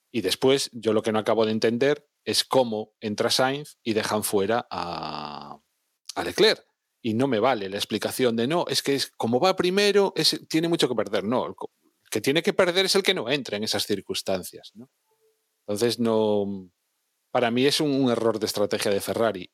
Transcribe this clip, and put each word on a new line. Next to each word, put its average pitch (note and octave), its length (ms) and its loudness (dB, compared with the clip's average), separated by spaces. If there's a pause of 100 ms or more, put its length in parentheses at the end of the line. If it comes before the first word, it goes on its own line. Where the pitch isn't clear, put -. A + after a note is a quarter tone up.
(140)
Y A#2 60 -2
después, C3 520 2
yo A2 200 -2
lo G#2+ 100 2
que A2+ 100 -2
no A2 60 0
acabo A2 280 2
de G#2+ 60 0
entender A#2+ 560 0 (160)
es - 200 -2
cómo A2+ 560 0
entra A2 300 -2
Sainz C#3 520 -2
y A2+ 120 -2
dejan G#2+ 300 0
fuera G#2+ 460 0
a, D#2+ 880 -10 (560)
a F#2+ 100 -4
Leclerc. G3 400 2 (360)
Y A2 140 -2
no B2 120 2
me A2+ 140 0
vale A2 280 2
la G2 100 -6
explicación A2+ 580 -2
de, A#2 100 0
"No, D#3+ 220 -2
es C#3 140 -2
que C#3 120 0
es, C3 220 -4
como B2 240 0
va F#3 160 2
primero, G3 580 2
es, D#3 240 0 (100)
tiene D#3+ 200 0
mucho E3 200 2
que B2 60 -4
perder". G2 300 -2
No, G#2+ 220 -2
el E2+ 100 -10
co-, - 160 -14 (380)
que G#2+ 100 -4
tiene D3 220 2
que G3+ 100 0
perder F#3 340 2
es - 80 0
el G3 80 4
que G3 120 2
no B2 160 -2
entra C3+ 260 -2
en G#2 80 -4
esas G#2 220 -2
circunstancias, - 880 -6
¿no? G#2+ 160 -20 (760)
Entonces, A2+ 320 0
no, G#2 720 0 (600)
para B2 180 2
mí B2 160 2
es C#3+ 140 2
un, D3+ 120 0
un C3+ 180 2
error A2 280 2
de G#2 80 0
estrategia G#2 440 -2
de G2 100 0
Ferrari. G2 540 -2